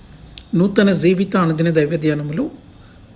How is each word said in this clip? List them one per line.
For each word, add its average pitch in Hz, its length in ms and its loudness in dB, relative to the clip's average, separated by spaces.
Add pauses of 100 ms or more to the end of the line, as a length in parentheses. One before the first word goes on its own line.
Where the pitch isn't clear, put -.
(540)
నూతన 196 360 2
జీవిత 180 460 0
అనుదిన 165 340 0
దైవ 156 260 0
ధ్యానములు 151 540 -4 (640)